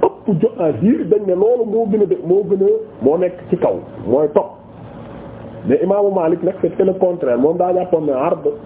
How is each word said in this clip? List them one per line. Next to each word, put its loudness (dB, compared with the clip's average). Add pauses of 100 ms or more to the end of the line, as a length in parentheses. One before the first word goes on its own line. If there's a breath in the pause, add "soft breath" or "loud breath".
ëpp 0
jot 0
a 2 (100)
hiir 2
dañ 4
ne 2
loolu 2
moo 0
gën 0
a 6
dé-, -2
moo 2
gën 2
a, 4 (360)
moo 4
nekk -2 (120)
ci 0
kaw, 0 (320)
mooy 2
topp. -2 (1000)
Mais 4
Imaamu 2
Maalik 0
nag 0
c'était 0
le 2
contraire, 2
moom 2
daa 0
jàppoon 0
ne 0
ard -2 (200)